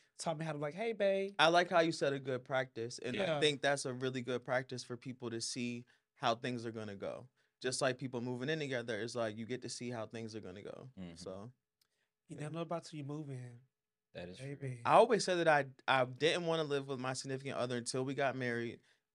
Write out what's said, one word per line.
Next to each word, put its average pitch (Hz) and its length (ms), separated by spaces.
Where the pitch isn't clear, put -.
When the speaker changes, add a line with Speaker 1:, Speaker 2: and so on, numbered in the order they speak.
Speaker 1:
taught 160 200
me 160 80
how 156 60
to, 147 60
like, 147 160
"Hey, 226 180
babe." 196 480
Speaker 2:
I 151 80
like 175 220
how 180 100
you 165 140
said 147 180
a 139 80
good 131 240
practice, 127 560
and 247 160
I 208 80
Speaker 1:
Yeah. 160 160
Speaker 2:
think 147 220
that's 143 240
a 127 80
really 127 280
good 123 220
practice 127 400
for 123 140
people 123 320
to 113 100
see 120 460
how 120 200
things 120 300
are 117 60
gonna 107 240
go. 98 340
Just 127 220
like 131 160
people 123 240
moving 127 280
in 160 100
together, 123 420
it's 113 140
like 110 200
you 113 100
get 123 180
to 120 60
see 120 200
how 113 160
things 113 300
are 110 60
gonna 98 200
go. - 280
Speaker 3:
Mm-hmm. 87 160
Speaker 2:
So, 95 360
Speaker 1:
You 151 60
Speaker 2:
yeah. 143 80
Speaker 1:
never 151 120
know 170 60
about 165 240
till 156 140
you 143 40
move 147 280
in. 123 280
Speaker 3:
That 90 160
is 92 80
true. 139 180
Speaker 1:
Baby. 127 300
Speaker 2:
I 131 80
always 214 300
said 185 160
that 165 80
I, 147 180
I 131 180
didn't 147 400
wanna 160 200
live 139 220
with 135 120
my 127 140
significant 135 440
other 123 200
until 127 280
we 139 80
got 131 220
married 117 440